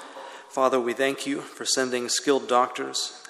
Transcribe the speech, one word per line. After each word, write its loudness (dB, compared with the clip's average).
Father, 4
we 0
thank -2
you -4
for -10
sending 0
skilled 2
doctors 0